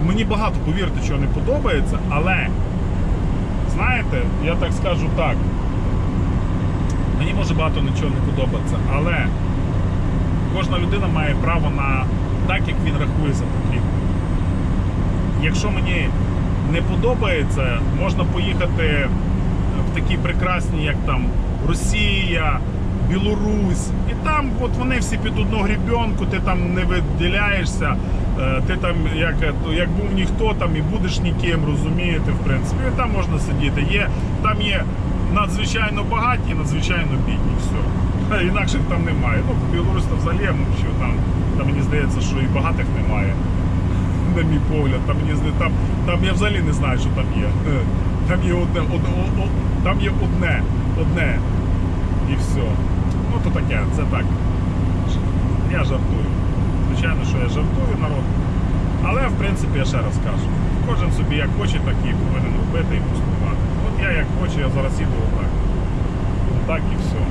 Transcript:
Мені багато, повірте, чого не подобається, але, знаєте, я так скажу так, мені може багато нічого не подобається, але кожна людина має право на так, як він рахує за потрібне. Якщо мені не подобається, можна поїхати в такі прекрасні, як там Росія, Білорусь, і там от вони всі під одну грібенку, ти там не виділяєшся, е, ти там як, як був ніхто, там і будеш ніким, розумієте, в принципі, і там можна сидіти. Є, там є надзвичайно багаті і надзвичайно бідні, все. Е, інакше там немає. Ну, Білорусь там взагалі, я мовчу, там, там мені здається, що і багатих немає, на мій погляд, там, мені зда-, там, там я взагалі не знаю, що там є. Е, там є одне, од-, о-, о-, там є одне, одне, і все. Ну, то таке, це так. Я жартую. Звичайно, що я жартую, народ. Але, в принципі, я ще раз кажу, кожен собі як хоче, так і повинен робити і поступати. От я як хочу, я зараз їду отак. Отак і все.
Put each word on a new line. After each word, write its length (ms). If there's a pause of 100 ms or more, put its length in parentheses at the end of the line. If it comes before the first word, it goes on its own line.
Мені 180
багато, 300 (120)
повірте, 420
чого 120
не 60
подобається, 720 (120)
але, 380 (1300)
знаєте, 480 (220)
я 100
так 180
скажу 340 (100)
так, 200 (1800)
мені 160
може 200
багато 260
нічого 300
не 220
подобається, 440 (180)
але 320 (1300)
кожна 220
людина 360
має 200
право 420
на 280 (420)
так, 220
як 80 (100)
він 60
рахує 400
за 120
потрібне. 460 (1500)
Якщо 280
мені 380 (640)
не 100
подобається, 960 (220)
можна 240
поїхати 840 (840)
в 40
такі 220
прекрасні, 680
як 120 (100)
там 180 (440)
Росія, 920 (480)
Білорусь, 840 (200)
і 140
там 260 (100)
от 180
вони 200
всі 180
під 220
одну 200
грібенку, 720
ти 80
там 360
не 100
виділяєшся, 1120 (440)
е, 260
ти 100
там 180 (220)
як, 180 (380)
як 180
був 240
ніхто, 440
там 180
і 60
будеш 380
ніким, 460
розумієте, 640
в 140
принципі, 340 (140)
і 20
там 160
можна 260
сидіти. 520
Є, 180 (340)
там 200
є 220 (500)
надзвичайно 760
багаті 400
і 40
надзвичайно 580 (140)
бідні, 320
все. 200 (600)
Е, 60
інакше 320 (100)
там 160
немає. 440
Ну, 60 (180)
Білорусь 320
там 140
взагалі, 260
я 80
мовчу, 340 (140)
там, 120 (460)
там 80
мені 160
здається, 380
що 160
і 180
багатих 320 (160)
немає, 320 (1000)
на 60
мій 180 (100)
погляд, 360
там, 100
мені 180
зда-, 240
там, 140 (340)
там 180
я 80
взагалі 340
не 60
знаю, 260
що 100
там 160 (120)
є. 80
Е, 360 (480)
там 160
є 100
одне, 260
од-, 280 (100)
о-, 240
о-, 60 (360)
там 160
є 100 (140)
одне, 380 (380)
одне, 380 (920)
і 40
все. 280 (680)
Ну, 120
то 60
таке, 300 (160)
це 140
так. 140 (1500)
Я 60
жартую. 500 (600)
Звичайно, 400
що 100
я 100
жартую, 520
народ. 260 (760)
Але, 220
в 60
принципі, 460
я 60
ще 120
раз 280
кажу, 220 (420)
кожен 240
собі 240
як 120 (100)
хоче, 260
так 100 (100)
і 160
повинен 420
робити 340
і 40 (100)
поступати. 520 (240)
От 160
я 100
як 140 (140)
хочу, 200
я 80
зараз 320
їду 120 (140)
отак. 240 (1040)
Отак 260 (100)
і 100
все. 180 (100)